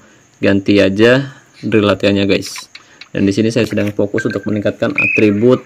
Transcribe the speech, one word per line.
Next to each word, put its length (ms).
ganti 400
aja 540
drill 280
latihannya, 360
guys. 440
Dan 160
di 80
sini 160
saya 160
sedang 240
fokus 360
untuk 200
meningkatkan 480
atribut 680